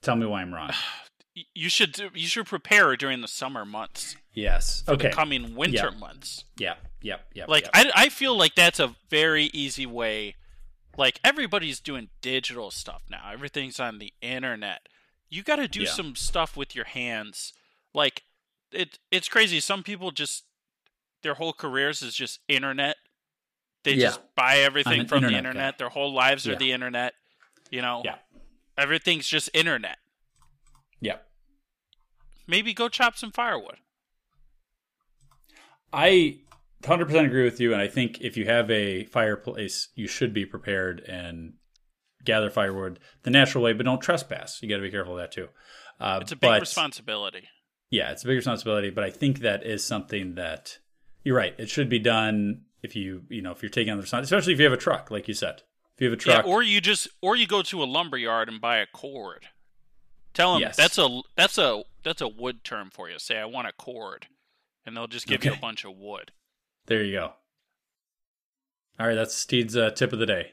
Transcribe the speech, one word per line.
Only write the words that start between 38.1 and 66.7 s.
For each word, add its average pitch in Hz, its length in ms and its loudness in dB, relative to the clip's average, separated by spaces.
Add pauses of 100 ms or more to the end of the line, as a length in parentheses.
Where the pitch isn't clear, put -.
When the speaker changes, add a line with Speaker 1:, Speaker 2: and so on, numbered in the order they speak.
Speaker 1:
if 117 160 -6
you 104 80 0
have 113 260 4
a 101 340 0
fireplace, 110 880 -2
you 104 120 -8
should 113 260 -2
be 101 120 -2
prepared 92 560 -4
and 85 520 -12 (720)
gather 110 260 2
firewood 95 500 -2 (240)
the 123 60 -4
natural 131 340 6
way, 117 100 4
but 113 120 -2
don't 127 160 0
trespass. - 600 -4
You 107 80 -10
gotta 101 120 -2
be 98 100 -6
careful 92 220 -6
of 90 60 -8
that 87 120 -10
too. - 180 -12 (500)
Uh, 95 220 -2
Speaker 2:
It's 98 100 -10
a 156 40 -8
big 127 140 6
Speaker 1:
but 107 120 8
Speaker 2:
responsibility. 107 880 -6 (400)
Speaker 1:
Yeah, 73 220 0
it's - 120 -8
a 123 40 -4
big 131 100 2
responsibility, 110 520 -2
but 101 140 -4
I 95 80 -2
think 139 280 0
that 104 260 0
is 110 180 -4
something 98 520 -6
that, 82 440 -10 (440)
you're 127 140 2
right, 95 220 0
it 110 100 -10
should 135 200 0
be 117 100 2
done 107 640 2 (180)
if - 140 -12
you, 95 340 -8
you 110 120 -8
know, 90 100 -8
if - 100 -12
you're 110 80 -8
taking 107 220 0
on 101 60 -4
the 98 60 -6
responsibility, 131 320 -2
especially 180 180 2
if 135 60 2
you 151 60 10
have 135 80 8
a 127 40 0
truck, - 340 -2
like 101 160 -6
you 104 60 -6
said. - 300 -6 (320)
If - 60 -6
you 127 80 2
have 117 100 -2
a - 100 -10
Speaker 2:
Yeah, 175 120 8
Speaker 1:
truck. - 60 0
Speaker 2:
or 202 140 4
you 208 200 4
just, 190 260 0 (140)
or 196 140 2
you 233 120 2
go 196 140 2
to 175 200 -4
a 139 40 0
lumber 139 320 -2
yard 113 320 0
and 113 100 -12
buy 117 180 0
a 104 80 2
cord. 120 640 -14 (840)
Tell 175 220 4
'em - 60 2
Speaker 1:
Yes. - 140 -4
Speaker 2:
that's 165 220 4
a, 127 240 2 (140)
that's 180 220 2
a, 120 260 2 (200)
that's 165 180 -6
a 131 60 -4
wood 117 380 -8
term 101 240 -10
for 90 200 -16
you. 85 100 -14
Say, - 180 -4
"I 107 80 -6
want 120 220 -8
a 95 40 -8
cord," 113 560 -14 (580)
and 113 100 -16
they'll 117 120 -8
just 117 200 -12
give 131 180 -2
you 139 60 2
a - 20 -4
Speaker 1:
Okay. - 80 -10
Speaker 2:
bunch 110 240 -10
of 95 100 -16
wood. 101 360 -16 (560)